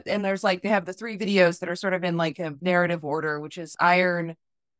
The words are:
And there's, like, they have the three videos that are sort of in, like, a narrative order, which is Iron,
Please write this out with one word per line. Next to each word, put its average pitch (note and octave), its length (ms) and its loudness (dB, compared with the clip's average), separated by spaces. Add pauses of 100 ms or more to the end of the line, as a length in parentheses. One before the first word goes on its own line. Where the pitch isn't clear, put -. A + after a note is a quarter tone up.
And G3+ 200 -2
there's, G3 180 -2
like, F#3 200 0
they F#3+ 40 -2
have G3+ 160 2
the E3+ 80 -10
three A3 260 -8
videos F#3 420 4
that E3 100 -6
are E3+ 80 -4
sort F#3+ 160 -2
of F3+ 100 -2
in, E3+ 140 0
like, E3 220 -2
a D#3 200 -6
narrative F3 460 2
order, D3+ 340 -2
which D#3 180 -12
is E3 220 -12
Iron, F3 560 2 (440)